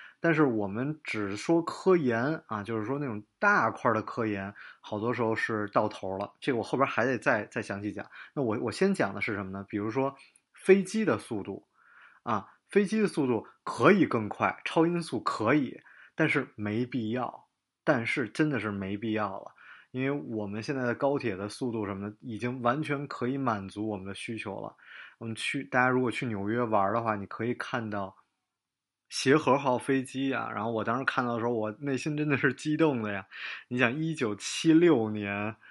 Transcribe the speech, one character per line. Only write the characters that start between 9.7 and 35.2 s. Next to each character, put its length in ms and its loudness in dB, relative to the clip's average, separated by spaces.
如 140 -2
说 260 -2
飞 300 6
机 200 -4
的 140 2
速 240 -6
度 240 -10
啊， 220 -2
飞 180 4
机 160 0
的 60 4
速 180 0
度 220 0
可 300 6
以 120 6
更 220 0
快， 380 0
超 200 4
音 160 0
速 220 -4
可 320 2
以， 240 0
但 120 2
是 180 2
没 300 -2
必 260 -4
要， 360 -6
但 200 4
是 220 -2
真 220 0
的 100 0
是 100 -2
没 280 -4
必 160 -2
要 260 -2
了。 160 -16
因 120 -4
为 80 0
我 340 -6
们 160 -6
现 140 -4
在 80 -2
的 100 2
高 240 0
铁 200 -2
的 100 -4
速 240 -4
度 140 -2
什 100 -4
么 140 -6
的， 100 -12
已 180 -10
经 240 -6
完 220 0
全 240 -4
可 180 -6
以 120 -2
满 320 -2
足 180 -6
我 80 -4
们 100 -10
的 80 -10
需 240 -10
求 220 -8
了。 160 -12
我 80 -12
们 80 -6
去， 300 -4
大 180 2
家 60 6
如 140 4
果 100 2
去 140 -4
纽 240 -2
约 120 0
玩 220 4
儿 100 2
的 80 2
话， 140 0
你 100 -6
可 200 -6
以 80 0
看 360 -4
到 260 -6
协 260 4
和 220 6
号 180 2
飞 280 0
机 280 -4
啊， 220 -4
然 100 -4
后 80 -2
我 120 0
当 160 0
时 60 -6
看 200 0
到 80 0
的 60 -2
时 60 -2
候， 60 0
我 280 -2
内 180 -2
心 180 -4
真 140 -2
的 80 4
是 160 2
激 240 -2
动 240 2
的 100 -2
呀。 140 -6
你 100 -2
想， 180 4
一 160 -4
九 220 -2
七 380 2
六 360 6
年 460 -4